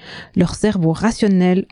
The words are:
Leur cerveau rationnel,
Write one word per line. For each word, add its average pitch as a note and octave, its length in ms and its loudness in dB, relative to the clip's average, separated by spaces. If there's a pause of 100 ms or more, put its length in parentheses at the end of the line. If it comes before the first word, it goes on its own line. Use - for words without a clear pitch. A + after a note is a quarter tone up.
(360)
Leur F3+ 200 0
cerveau F#3 380 0
rationnel, F#3+ 800 0